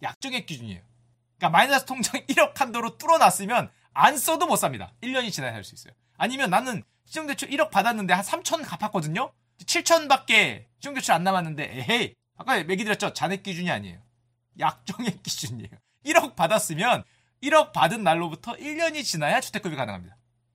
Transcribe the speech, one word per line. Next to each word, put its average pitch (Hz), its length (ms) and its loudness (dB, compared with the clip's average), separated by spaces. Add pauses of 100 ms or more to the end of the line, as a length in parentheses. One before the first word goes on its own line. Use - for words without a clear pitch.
약정액 254 440 -8
기준이에요. 117 360 -12 (560)
그러니까 175 200 0
마이너스 262 280 4
통장 - 380 -6
<laughs> - 60 -20
일억 294 320 2
한도로 233 360 -4
뚫어놨으면 233 720 4 (240)
안 247 240 6
써도 320 300 0
못 247 80 2
삽니다. 131 460 -4
일 247 100 -6
년이 247 180 -2
지나야 135 220 -6
살 107 120 -10
수 - 120 -18
있어요. - 180 -20 (240)
아니면 254 320 0
나는 220 340 0 (220)
신용대출 302 460 -8
일억 302 180 0
받았는데 208 440 0
한 185 100 0
삼천 330 400 -4
갚았거든요. 196 680 -4 (340)
칠천밖에 269 1000 2 (120)
신용대출 - 340 -2
안 165 100 2
남았는데, 170 400 0 (160)
에헤이, 170 360 -2 (220)
아까 226 200 0
얘기 185 260 -2
드렸죠. 202 300 -2
잔액 190 300 -4
기준이 175 260 -6
아니에요. 101 320 -6 (580)
약정액 - 600 -6
기준이에요. 110 480 -10 (340)
일억 302 320 2
받았으면 175 680 0 (380)
일억 302 320 4
받은 175 300 2
날로부터 170 540 0
일 302 200 -8
년이 311 260 -2
지나야 170 380 0
주택 - 200 -8
구입이 165 140 -6
가능합니다. 98 420 -8 (380)